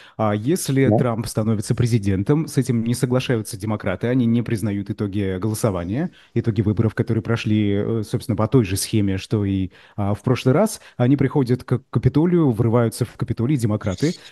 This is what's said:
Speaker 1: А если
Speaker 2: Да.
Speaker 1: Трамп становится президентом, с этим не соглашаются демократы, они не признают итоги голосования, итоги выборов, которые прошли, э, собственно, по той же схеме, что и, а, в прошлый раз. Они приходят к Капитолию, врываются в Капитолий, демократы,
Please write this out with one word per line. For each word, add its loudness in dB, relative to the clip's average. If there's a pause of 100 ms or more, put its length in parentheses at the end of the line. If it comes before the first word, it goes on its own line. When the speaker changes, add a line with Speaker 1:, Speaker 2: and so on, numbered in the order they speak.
(180)
Speaker 1:
А 0
если 0
Speaker 2:
Да. 4
Speaker 1:
Трамп -2
становится -2
президентом, 0
с -4
этим 0
не 0
соглашаются -2
демократы, -4
они 2
не 2
признают -4
итоги -2
голосования, -2 (240)
итоги 0
выборов, 2
которые 0
прошли, 0
э, -2
собственно, -4
по 2
той 4
же -2
схеме, 0
что -2
и, 0 (260)
а, -2
в -4
прошлый 2
раз. 0 (160)
Они 4
приходят 0
к -2
Капитолию, 2
врываются 2
в -20
Капитолий, -2
демократы, -2 (180)